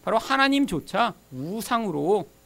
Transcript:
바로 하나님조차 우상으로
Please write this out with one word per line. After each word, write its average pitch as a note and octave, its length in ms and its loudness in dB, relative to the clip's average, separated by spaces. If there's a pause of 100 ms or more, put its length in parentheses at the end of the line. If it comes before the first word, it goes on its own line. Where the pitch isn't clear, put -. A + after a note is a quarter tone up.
바로 G3+ 140 0
하나님조차 C4+ 960 2 (180)
우상으로 F#3 960 -2 (160)